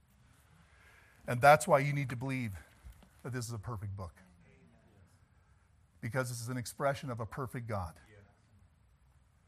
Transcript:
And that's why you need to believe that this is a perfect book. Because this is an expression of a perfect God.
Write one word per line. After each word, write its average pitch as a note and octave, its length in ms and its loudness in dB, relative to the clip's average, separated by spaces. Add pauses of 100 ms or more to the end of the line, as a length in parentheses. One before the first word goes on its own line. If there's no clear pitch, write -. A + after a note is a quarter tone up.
(1300)
And B2 140 -2
that's D3 260 10
why D3+ 120 8
you C#3+ 120 0
need C#3+ 200 -2
to C3 40 -4
believe B2+ 380 -4 (720)
that B2+ 100 -6
this A#2+ 140 -4
is A#2 60 -8
a A2+ 60 -8
perfect G2+ 380 -8
book. F2+ 160 -10 (1900)
Because B2+ 300 -2
this A#2+ 100 -8
is A#2 80 -8
an B2+ 100 -4
expression C#3 520 -2
of A#2 100 -4
a A#2 60 -4
perfect A#2+ 420 -8
God. F#2 260 -4 (1500)